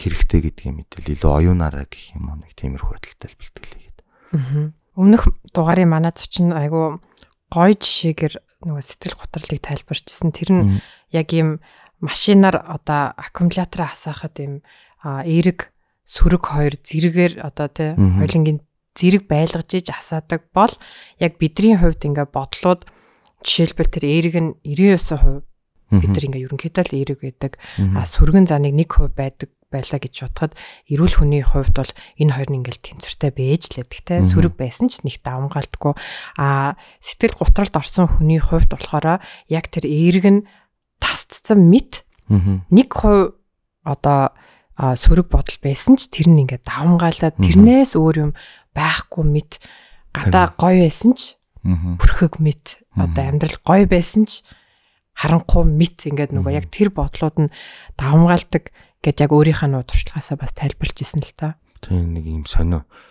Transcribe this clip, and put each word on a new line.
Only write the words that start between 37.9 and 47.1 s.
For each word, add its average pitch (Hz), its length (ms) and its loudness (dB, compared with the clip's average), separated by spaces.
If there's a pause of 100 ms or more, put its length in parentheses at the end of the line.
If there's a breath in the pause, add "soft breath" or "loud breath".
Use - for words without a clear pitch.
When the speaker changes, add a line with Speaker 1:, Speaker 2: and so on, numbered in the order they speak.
Speaker 2:
хүний 160 320 2
хувьд 165 320 4
болохоор 160 480 -2 (320 loud breath)
яг 160 180 -4
тэр - 220 -6
эерэг 175 400 2
нь 202 160 2 (560 soft breath)
тасцсан - 640 2
мэт - 380 2 (240)
Speaker 1:
Мгм. 95 400 0
Speaker 2:
нэг 233 240 6
хувь 202 400 2 (480)
одоо, 139 480 -2 (480 soft breath)
а, 131 160 -2
сөрөг 170 340 4
бодол - 300 -2
байсан 143 400 2
ч - 80 -4
тэр 165 240 2
нь 147 160 4
ингээд 123 180 -10
давамгаалаад 165 720 0